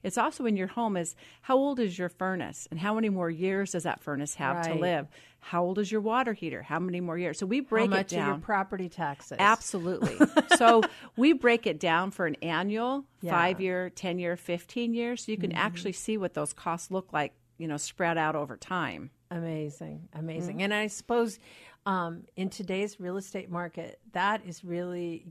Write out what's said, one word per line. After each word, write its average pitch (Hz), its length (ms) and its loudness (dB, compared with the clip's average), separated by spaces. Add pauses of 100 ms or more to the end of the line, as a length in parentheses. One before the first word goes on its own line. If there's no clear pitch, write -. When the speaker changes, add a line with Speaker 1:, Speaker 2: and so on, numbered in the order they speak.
Speaker 1:
It's 196 160 -2
also 269 260 0
in 220 100 2
your 185 120 0
home 220 280 -2
is 170 200 -4 (260)
how 262 160 4
old 269 220 2
is 185 180 0
your 180 120 -2
furnace 185 600 -4
and 165 100 -6
how 208 140 0
many 220 160 2
more 180 200 0
years 190 420 0
does 170 120 -2
that 165 180 -2
furnace 147 340 -4
have 156 300 0
to 165 60 0
Speaker 2:
Right. 165 80 0
Speaker 1:
live? 170 280 0 (320)
How 175 240 -2
old 185 160 0
is 202 120 -2
your 214 100 0
water 233 320 0
heater? 156 280 -6
How 156 180 -4
many 180 220 -2
more 170 160 -4
years? 170 220 -4
So 202 60 -4
we 240 160 0
break 220 280 2
Speaker 2:
How 196 80 4
much 196 160 -2
Speaker 1:
it 175 40 0
down. 147 120 2
Speaker 2:
are - 40 2
your 151 80 -6
property 190 480 -2
taxes? 143 500 -6
Speaker 1:
Absolutely. 190 800 2
Speaker 2:
<laughs> 311 60 10 (300)
Speaker 1:
So 233 240 10 (340)
we 285 180 8
break 233 340 4
it 156 120 0
down 175 320 2
for 185 140 -2
an 151 160 0
annual, 220 640 0 (160)
Speaker 2:
Yeah. 170 100 -4
Speaker 1:
five-year, 180 600 2
ten-year, 175 460 -2
fifteen 233 560 -4
years. 233 320 -4
So 220 60 -4
you 214 60 -2
can 180 140 -2
Speaker 2:
Mm-hmm. 165 80 0
Speaker 1:
actually 180 340 -2
see 220 240 -2
what 185 160 -2
those 147 200 -4
costs - 380 -6
look 185 220 -4
like, - 200 -2 (240)
you 165 100 -8
know, 147 100 -4
spread 170 400 -2
out 156 180 2
over 143 220 -4
time. 131 540 -6 (180)
Speaker 2:
Amazing, 156 840 -6
amazing. 160 420 -6
Speaker 1:
Mm-hmm. 170 80 -4
Speaker 2:
And 208 100 0
I 214 140 0
suppose, 233 500 0 (480)
um, 175 380 -2 (140)
in 190 120 -2
today's 190 500 -4
real 180 180 -6
estate 190 340 -8
market, 170 480 -8 (140)
that 208 340 0
is 170 160 -12
really, 175 680 -6